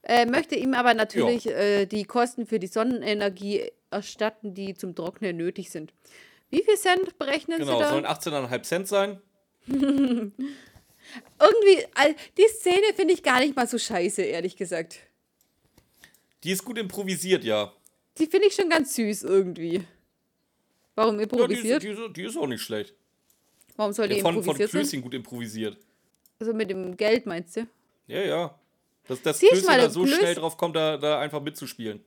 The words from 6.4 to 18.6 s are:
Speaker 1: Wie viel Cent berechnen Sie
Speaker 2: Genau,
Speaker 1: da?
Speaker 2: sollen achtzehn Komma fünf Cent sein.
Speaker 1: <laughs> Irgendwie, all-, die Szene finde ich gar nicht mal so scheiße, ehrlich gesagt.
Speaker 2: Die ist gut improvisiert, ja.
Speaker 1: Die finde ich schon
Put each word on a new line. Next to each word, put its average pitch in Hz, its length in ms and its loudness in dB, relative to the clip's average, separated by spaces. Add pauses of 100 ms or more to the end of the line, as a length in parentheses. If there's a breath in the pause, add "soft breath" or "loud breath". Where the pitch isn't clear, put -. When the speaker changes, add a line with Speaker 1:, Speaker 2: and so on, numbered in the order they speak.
Speaker 1:
Wie 339 140 0
viel 427 140 6
Cent 370 420 0
berechnen 302 380 -4
Sie 320 80 -2
Speaker 2:
Genau, - 140 2
Speaker 1:
da? - 100 2
Speaker 2:
sollen - 160 0
achtzehn 156 260 -4
Komma 135 160 -2
fünf 120 160 -4
Cent 190 240 -4
sein. 202 340 0 (240)
Speaker 1:
<laughs> - 220 -20 (1700 loud breath)
Irgendwie, 415 460 8 (100)
all-, 294 200 4 (220 loud breath)
die 403 100 8
Szene 403 480 2
finde 359 180 2
ich - 100 -2
gar 254 160 4
nicht 285 160 0
mal 247 120 0
so 240 100 -6
scheiße, 196 440 -2
ehrlich 170 360 -4
gesagt. 170 420 -8 (1400 soft breath)
Speaker 2:
Die 175 80 -4
ist 190 120 -4
gut 233 140 -10
improvisiert, 190 680 -2
ja. 107 300 -2 (440)
Speaker 1:
Die 320 100 0
finde 392 200 4
ich 392 80 2
schon 370 140 0